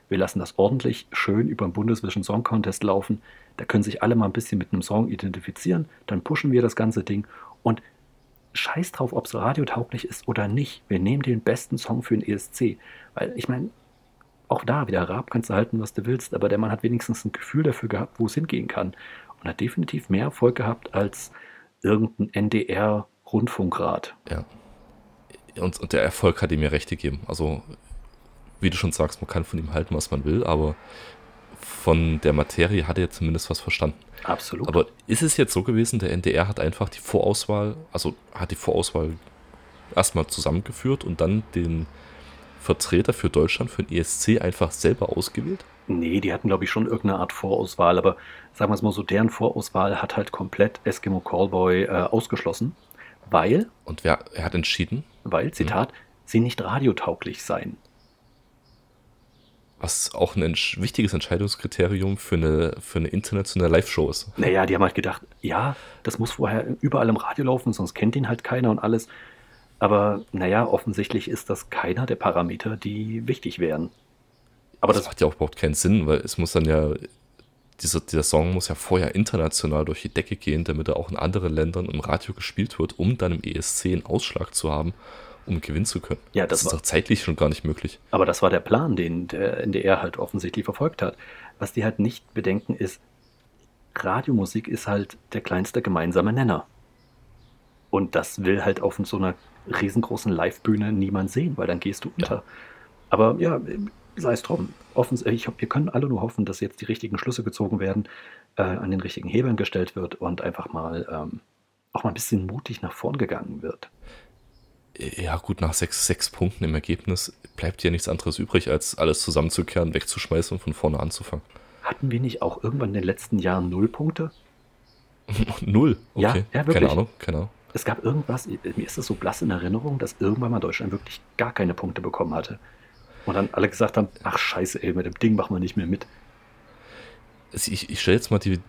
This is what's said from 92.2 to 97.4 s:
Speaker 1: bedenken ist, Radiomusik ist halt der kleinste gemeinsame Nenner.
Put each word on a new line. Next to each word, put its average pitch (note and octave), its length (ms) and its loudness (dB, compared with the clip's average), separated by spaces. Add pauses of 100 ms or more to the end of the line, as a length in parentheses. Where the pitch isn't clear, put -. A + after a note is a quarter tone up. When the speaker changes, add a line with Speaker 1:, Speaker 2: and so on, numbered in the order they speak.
Speaker 1:
bedenken G2 420 -2
ist, - 260 -6 (920)
Radiomusik A2 760 0
ist - 180 -4
halt G2+ 300 -2 (160)
der - 80 -4
kleinste - 400 -2
gemeinsame F2 500 2
Nenner. A#2+ 360 2 (1200)